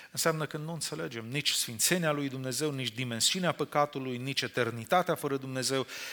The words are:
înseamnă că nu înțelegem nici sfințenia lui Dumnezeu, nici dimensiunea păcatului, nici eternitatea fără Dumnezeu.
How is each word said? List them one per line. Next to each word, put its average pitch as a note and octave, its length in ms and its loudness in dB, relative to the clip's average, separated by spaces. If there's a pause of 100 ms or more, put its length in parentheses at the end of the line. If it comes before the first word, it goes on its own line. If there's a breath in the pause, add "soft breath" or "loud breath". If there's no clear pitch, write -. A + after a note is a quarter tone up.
(100)
înseamnă D#3 360 2
că D3+ 100 -8
nu D#3 160 -8
înțelegem D3+ 540 -6
nici C#3 240 0
sfințenia D#3 640 2
lui C#3+ 160 -2
Dumnezeu, C3 420 -2
nici B2+ 240 -4
dimensiunea C3 580 2
păcatului, C#3 640 0
nici C3+ 260 -2
eternitatea B2 720 2
fără C#3 220 -2
Dumnezeu. C3 500 -2 (260 loud breath)